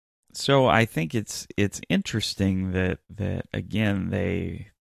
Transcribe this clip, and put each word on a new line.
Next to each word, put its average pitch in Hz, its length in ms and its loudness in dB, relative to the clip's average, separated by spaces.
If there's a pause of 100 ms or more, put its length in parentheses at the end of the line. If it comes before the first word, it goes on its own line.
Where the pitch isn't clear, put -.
(320)
So 135 360 4
I 110 180 6
think 131 300 -4
it's, - 320 -6 (100)
it's 101 320 0
interesting 98 840 0
that, 92 260 0 (100)
that, 92 420 -6
again, 98 600 -2
they, 90 560 -2 (240)